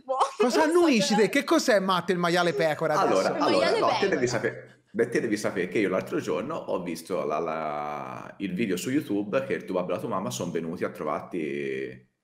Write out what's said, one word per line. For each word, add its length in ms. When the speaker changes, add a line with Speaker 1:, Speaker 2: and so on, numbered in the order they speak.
Speaker 1:
buono. 180
Speaker 2:
Cosa 220
Speaker 1:
<laughs> 80
Non 60
so 60
Speaker 2:
annuisci 360
te? 80
Speaker 1:
che 60
Speaker 2:
Che 160
cos'è, 340
Matte, 340
il 60
maiale 340
pecora 460
adesso? 80
Speaker 3:
Allora, 160
Speaker 1:
Il 60
Speaker 3:
allora, 140
Speaker 1:
maiale 120
Speaker 3:
no, 80
te 220
devi 20
Speaker 1:
pecora. 160
Speaker 3:
sapere, 640
beh, 180
te 120
devi 160
sapere 320
che 100
io 100
l'altro 300
giorno 380
ho 260
visto 420
la, 140
la, 1000
il 160
video 220
su 140
YouTube 560
che 60
il 120
tuo 120
babbo 160
e 20
la 60
tua 80
mamma 240
sono 180
venuti 320
a 80
trovarti 1200